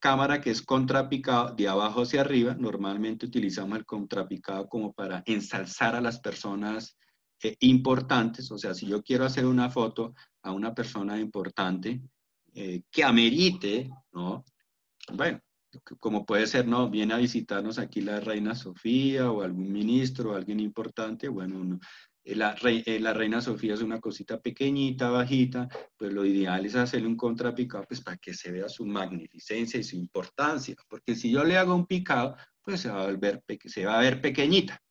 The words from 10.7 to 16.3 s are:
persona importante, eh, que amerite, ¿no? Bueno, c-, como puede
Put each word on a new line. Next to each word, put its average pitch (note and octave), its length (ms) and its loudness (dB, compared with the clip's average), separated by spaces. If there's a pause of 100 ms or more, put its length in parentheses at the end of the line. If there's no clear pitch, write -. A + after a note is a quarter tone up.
persona G#2+ 440 -4
importante, G2 840 -4 (500)
eh, F2+ 380 -8
que D#3+ 120 2
amerite, B2 880 4 (220)
¿no? F#2 320 -6 (680)
Bueno, - 280 -2 (320)
c-, - 260 -20
como G#2+ 260 -2
puede A2 220 2